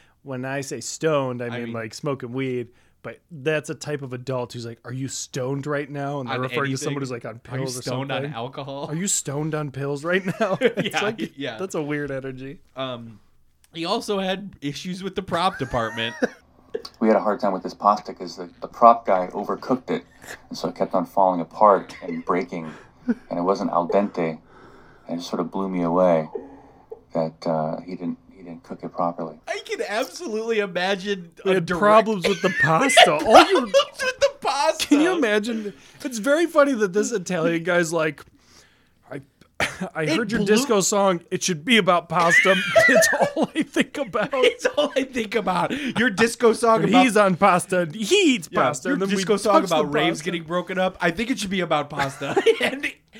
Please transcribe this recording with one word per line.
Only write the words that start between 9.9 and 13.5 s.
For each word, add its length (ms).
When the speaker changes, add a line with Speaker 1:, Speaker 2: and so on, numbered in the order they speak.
Speaker 1:
right 180
now?" 200
<laughs> 20
It's 280
Speaker 2:
<laughs> 40
Yeah, 100
Speaker 1:
like, 360
Speaker 2:
yeah. 180
Speaker 1:
that's 180
a 80
weird 280
energy. 500
Speaker 2:
Um, 420